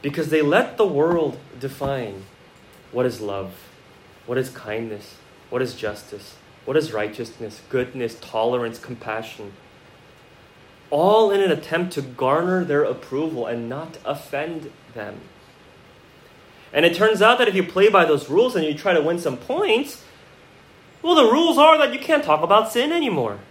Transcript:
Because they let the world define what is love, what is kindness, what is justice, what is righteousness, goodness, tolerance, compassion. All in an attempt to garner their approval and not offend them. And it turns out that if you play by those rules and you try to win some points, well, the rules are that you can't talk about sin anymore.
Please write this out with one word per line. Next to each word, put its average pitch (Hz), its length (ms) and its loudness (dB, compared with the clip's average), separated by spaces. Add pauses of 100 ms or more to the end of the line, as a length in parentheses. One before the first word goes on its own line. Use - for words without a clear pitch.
Because 143 280 -4
they 156 120 4
let 156 360 2
the 214 100 4
world 156 500 0 (220)
define 131 640 -6 (680)
what 127 120 0
is 120 140 -4
love, 98 320 -8 (720)
what 123 120 -4
is 127 120 -2
kindness, 107 680 -10 (340)
what 123 120 -2
is 123 140 -4
justice, - 600 -12 (280)
what 139 140 -2
is 147 160 0
righteousness, 107 760 -8
goodness, 123 520 -4
tolerance, 117 580 -2
compassion. 110 720 -12 (1400)
All 202 400 4
in 196 120 2
an 185 100 2
attempt 170 420 -2
to 143 80 -4
garner 156 600 0
their 147 200 0
approval 131 600 -4
and 117 220 -6
not 143 380 -12
offend 147 680 -8 (220)
them. 104 260 -12 (1500)
And 151 140 2
it 170 100 4
turns 208 260 2
out 240 180 6
that 233 100 4
if 190 60 -4
you 185 80 0
play 196 260 2
by 190 160 6
those 143 240 0
rules 220 260 2
and 160 100 0
you 151 80 -2
try 180 200 -2
to 165 80 4
win 170 180 0
some 151 160 -4
points, 277 680 -2 (1000)
well, 339 140 2
the 254 140 8
rules 311 280 4
are 311 200 8
that 262 160 2
you 262 60 -8
can't 302 240 0
talk 151 180 2
about 208 300 2
sin 285 220 -2
anymore. 151 440 -2 (140)